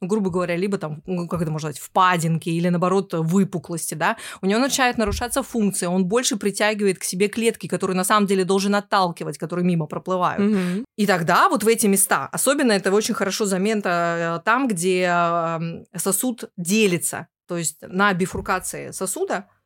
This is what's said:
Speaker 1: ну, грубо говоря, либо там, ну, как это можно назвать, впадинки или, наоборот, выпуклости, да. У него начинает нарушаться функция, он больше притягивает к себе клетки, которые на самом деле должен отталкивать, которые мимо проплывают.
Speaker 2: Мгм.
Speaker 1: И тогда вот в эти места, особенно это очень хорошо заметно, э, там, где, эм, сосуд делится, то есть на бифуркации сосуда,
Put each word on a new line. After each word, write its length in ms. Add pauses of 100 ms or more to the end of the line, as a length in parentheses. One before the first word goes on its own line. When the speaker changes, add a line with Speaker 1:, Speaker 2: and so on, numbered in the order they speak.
Speaker 1:
ну, 80
грубо 220
говоря, 260
либо 200
там, 300
ну, 220
как 120
это 120
можно 160
назвать, 140
впадинки 680
или, 180
наоборот, 460
выпуклости, 800
да. 220 (260)
У 40
него 140
начинает 380
нарушаться 440
функция, 460
он 160
больше 320
притягивает 600
к 60
себе 240
клетки, 400
которые 280
на 80
самом 220
деле 180
должен 300
отталкивать, 640
которые 260
мимо 220
проплывают. 560
Speaker 2:
Мгм. 420 (120)
Speaker 1:
И 100
тогда 420
вот 140
в 60
эти 180
места, 460
особенно 400
это 200
очень 220
хорошо 320
заметно, 440
э, 540
там, 240
где, 360
эм, 800 (120)
сосуд 600
делится, 720 (200)
то 100
есть 240
на 320
бифуркации 800
сосуда, 560 (180)